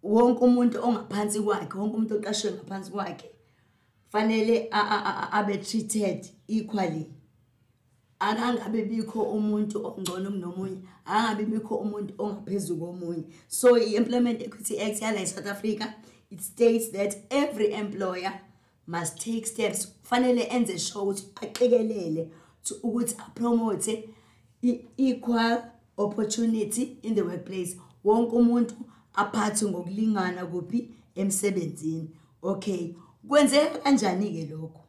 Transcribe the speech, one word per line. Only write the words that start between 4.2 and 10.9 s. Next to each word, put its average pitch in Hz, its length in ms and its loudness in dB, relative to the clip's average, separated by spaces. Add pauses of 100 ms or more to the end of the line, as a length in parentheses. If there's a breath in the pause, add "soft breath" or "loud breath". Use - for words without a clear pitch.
a-, 208 240 2
a-, 202 100 -2
a-, 196 180 -2
a-, - 160 0
abe 98 200 0
treated - 680 -2 (220)
equally. 190 580 -2 (1120)
Akangabe 220 640 0
bikho 220 380 -2
umuntu 208 640 0
ongcono 185 440 -6
kunomunye, 185 480 -6 (260 loud breath)